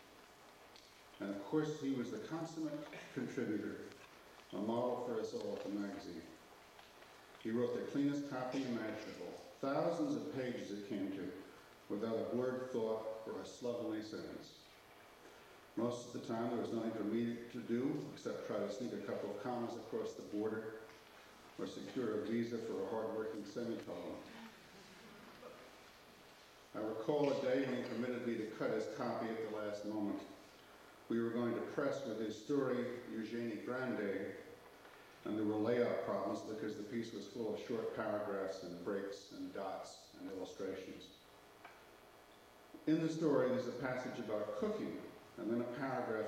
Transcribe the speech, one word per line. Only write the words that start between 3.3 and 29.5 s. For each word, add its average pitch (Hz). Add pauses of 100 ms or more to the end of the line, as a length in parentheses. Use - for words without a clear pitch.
a -
model 120
for 113
us 104
all 101
at -
the 101
magazine. 90 (1120)
He 113
wrote 120
the -
cleanest 143
copy 127
imaginable. 107 (300)
Thousands 165
of -
pages 117
it 101
came 98
to, 95 (640)
without 110
a 110
blurred 127
thought 110 (200)
or 113
a -
slovenly 110
sentence. - (1200)
Most 120
of -
the -
time, 120
there 117
was -
nothing 110
for 104
me 117 (160)
to 123
do 120 (160)
except -
try -
to 104
sneak 113
a 98
couple 104
of 104
commas 120
across -
the -
border 107 (960)
or -
secure 104
a -
visa 117
for 98
a -
hard-working 110
semicolon. 110 (2500)
I 110
recall 139
a 123
day 131
when 123
he 117
permitted 120
me 117
to 107 (120)
cut 120
his 110 (120)
copy 117
at 110
the 107